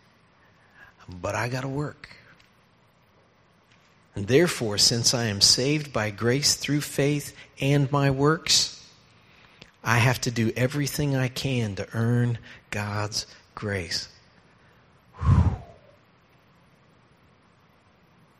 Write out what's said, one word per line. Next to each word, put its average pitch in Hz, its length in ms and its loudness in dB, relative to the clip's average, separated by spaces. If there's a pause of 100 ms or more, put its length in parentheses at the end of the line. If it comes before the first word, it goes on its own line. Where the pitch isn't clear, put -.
(1080)
but 92 280 -8
I 113 140 -4
gotta 131 180 -6
work. 135 420 -8 (2000)
And 104 120 -8
therefore, 123 500 2
since - 360 2
I 117 120 0
am 101 160 -2
saved 147 500 2
by 107 180 -2
grace 117 460 0
through 147 240 -2
faith 143 560 -2 (240)
and 139 320 2
my 139 200 4
works, 147 600 2 (1120)
I 113 140 2
have 120 240 4
to 127 100 -4
do 117 240 0
everything 139 600 -2
I 131 100 0
can 120 480 -2
to 98 180 -8
earn 120 440 2 (340)
God's 104 540 -4 (300)
grace. 98 520 -6 (1120)
Whew. - 360 4 (2750)